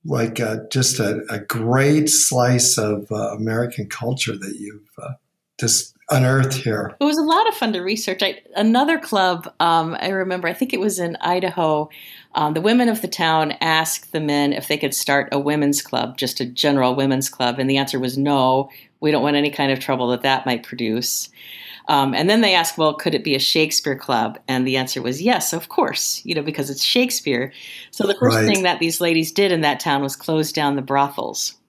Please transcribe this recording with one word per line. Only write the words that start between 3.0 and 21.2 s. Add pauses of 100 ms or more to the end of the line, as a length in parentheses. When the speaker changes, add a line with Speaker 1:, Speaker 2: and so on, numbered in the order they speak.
Speaker 1:
uh,
American
culture
that
you've, (140)
uh, (460)
just (160)
unearthed
here.
Speaker 2:
It
was
a
lot
of
fun
to
research.
I, (160)
another
club,
um,
I
remember,
I
think
it
was
in
Idaho, (460)
um,
the
women
of
the
town
asked
the
men
if
they
could
start
a
women's
club,
just
a
general
women's
club.
And
the
answer
was
no, (300)
we
don't
want
any
kind
of
trouble
that
that
might
produce. (580)